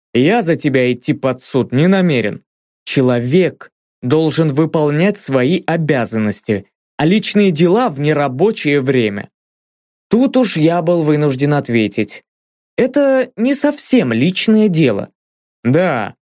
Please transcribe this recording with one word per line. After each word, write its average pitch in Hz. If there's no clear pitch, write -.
я 175
за 165
тебя 131
идти 123
под 127
суд 120
не 147
намерен. 165
Человек 127
должен 156
выполнять 160
свои 135
обязанности, 110
а 147
личные 202
дела 175
в 139
нерабочее 143
время". 113
Тут 254
уж 233
я 165
был 170
вынужден 147
ответить. 113
"Это 262
не 247
совсем 262
личное 185
дело". 151
"Да, 135